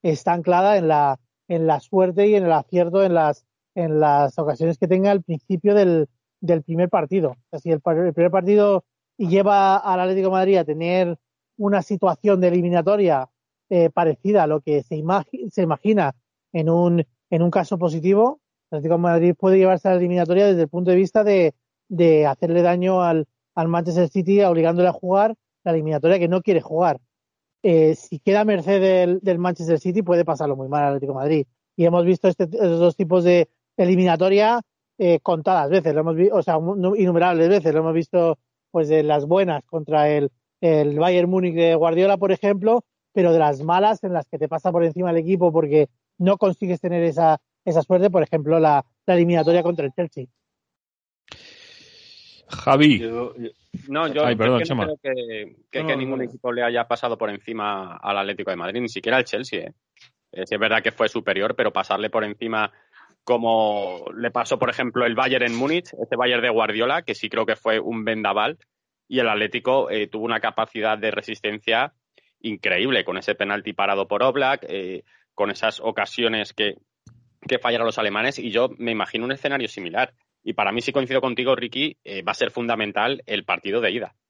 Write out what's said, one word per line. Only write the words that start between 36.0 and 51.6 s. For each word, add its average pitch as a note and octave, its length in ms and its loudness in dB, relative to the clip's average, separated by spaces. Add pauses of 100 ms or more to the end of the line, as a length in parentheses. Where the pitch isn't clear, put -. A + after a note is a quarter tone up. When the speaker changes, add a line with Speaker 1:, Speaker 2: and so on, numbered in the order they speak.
Speaker 1:
hemos D#3+ 140 -2
vi-, F3+ 160 4
o G3 100 2
sea, D#3+ 180 0
mu-, F3 180 -4
nu-, F#3 180 0
innumerables F3 540 2
veces, E3 240 2
lo D#3+ 80 2
hemos D#3+ 140 -2
visto, E3+ 420 0 (340)
pues, D#3+ 160 -2
de D#3 160 2
las D3 220 0
buenas E3+ 400 0
contra D3+ 440 0
el, C#3+ 220 0 (300)
el D3+ 360 2
Bayern F3 320 2
Múnich F3+ 260 -2
de E3 200 2
Guardiola, E3+ 400 2
por F#3+ 160 -2
ejemplo, G3+ 540 0 (260)
pero F3 220 2
de E3 60 4
las D3 220 0
malas F#3+ 440 0
en F3+ 80 -4
las D#3 160 -4
que D#3+ 80 -10
te D3+ 100 -4
pasa F3 240 -4
por E3+ 140 2
encima F3 260 -2
el E3 60 0
equipo E3+ 340 2
porque D3+ 380 2 (280)
no F#3+ 200 2
consigues F#3 440 -2
tener F3 220 -2
esa, D#3+ 360 2 (240)
esa E3 180 0
suerte, F#3 280 2
por E3+ 140 2
ejemplo, D#3 360 0
la, D3+ 260 2 (200)
la F#3 100 2
eliminatoria E3+ 480 2
contra E3 220 -4
el C3 80 -6
Chelsea. D3+ 320 -8 (2250)